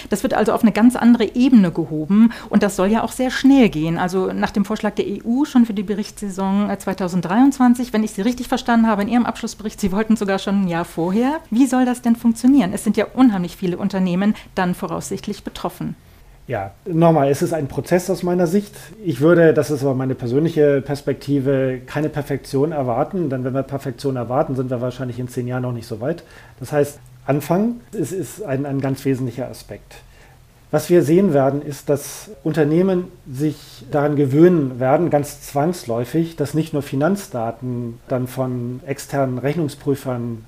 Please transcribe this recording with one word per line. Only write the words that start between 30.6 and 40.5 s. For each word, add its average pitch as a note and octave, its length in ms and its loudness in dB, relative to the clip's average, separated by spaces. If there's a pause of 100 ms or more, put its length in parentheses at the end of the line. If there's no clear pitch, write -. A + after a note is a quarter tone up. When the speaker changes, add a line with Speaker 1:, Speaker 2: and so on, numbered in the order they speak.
Speaker 2:
Was D3+ 200 0
wir F3 120 6
sehen E3+ 300 4
werden, C#3 300 2
ist, D3 260 -12
dass - 400 -4 (160)
Unternehmen E3 600 2 (220)
sich C#3+ 640 -6
daran D3 260 0
gewöhnen C#3+ 600 4
werden, D3 300 2
ganz C#3+ 320 -2
zwangsläufig, D3+ 960 -2
dass C#3+ 160 -4
nicht D#3 220 -2
nur C#3 80 -2
Finanzdaten B2 1200 -4
dann B2+ 200 -2
von B2+ 580 -6
externen C3+ 540 -4
Rechnungsprüfern B2+ 1080 -4